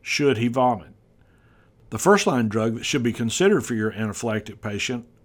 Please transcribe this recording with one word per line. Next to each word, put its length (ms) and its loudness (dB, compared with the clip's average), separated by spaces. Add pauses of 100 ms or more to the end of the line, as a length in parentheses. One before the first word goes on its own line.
should 380 0
he 80 0
vomit. 480 0 (960)
The 80 -6
first 300 4
line 200 0
drug 280 0
that 80 -10
should 180 -2
be 100 0
considered 540 2
for 80 -4
your 160 0
anaphylactic 680 -6
patient 440 -6 (200)